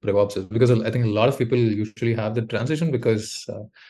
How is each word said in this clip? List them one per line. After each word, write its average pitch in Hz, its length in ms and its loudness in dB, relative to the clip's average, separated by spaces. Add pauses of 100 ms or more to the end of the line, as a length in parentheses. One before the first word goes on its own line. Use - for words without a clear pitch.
RevOps 101 320 2
is? 95 80 -4
Because 117 260 2
I 117 200 2
think 123 160 0
a - 20 0
lot 107 220 2
of 135 80 -2
people 123 200 0
usually 113 560 0
have 110 200 -4
the 117 80 -2
transition 139 500 -2
because, 113 560 -2
uh, 104 140 -10 (280)